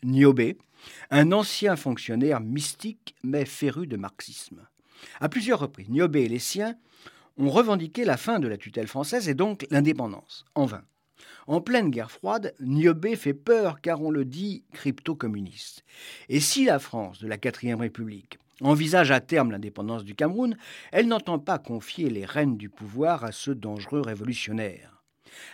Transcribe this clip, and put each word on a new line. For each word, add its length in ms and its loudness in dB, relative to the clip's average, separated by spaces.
Niobé, 560 6
un 240 6
ancien 420 2
fonctionnaire 680 0
mystique 840 -8
mais 240 -2
féru 400 -4
de 100 -6
marxisme. 720 -14
À 80 0
plusieurs 300 0
reprises, 280 -6
Niobé 360 2
et 40 2
les 100 -2
siens 380 -4
ont 100 2
revendiqué 560 2
la 140 2
fin 220 0
de 80 0
la 100 -4
tutelle 300 -6
française 420 -2
et 40 0
donc 360 0
l'indépendance. 760 0
En 120 2
vain. 160 -6
En 140 0
pleine 300 2
guerre 200 -4
froide, 480 -4
Niobé 580 2
fait 180 -2
peur 480 2
car 200 -2
on 80 -2
le 140 0
dit 480 -8
crypto-communiste. 1120 -6
Et 100 2
si 240 2
la 140 6
France 420 -8
de 80 -10
la 80 -4
Quatrième 440 -4
République 580 -8
envisage 480 6
à 100 6
terme 300 2
l'indépendance 540 -6
du 100 -14
Cameroun, 420 0
elle 160 4
n'entend 320 0
pas 200 -4
confier 500 -6
les 160 -4
rênes 320 0
du 140 -10
pouvoir 540 -2
à 80 -8
ce 180 -8
dangereux 500 -6
révolutionnaire. 1000 -6